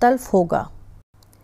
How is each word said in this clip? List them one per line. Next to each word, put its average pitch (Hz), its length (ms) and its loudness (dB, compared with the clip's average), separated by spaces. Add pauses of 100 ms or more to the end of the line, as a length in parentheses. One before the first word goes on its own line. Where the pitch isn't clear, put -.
तल्फ 247 320 0
होगा। 170 360 0 (760)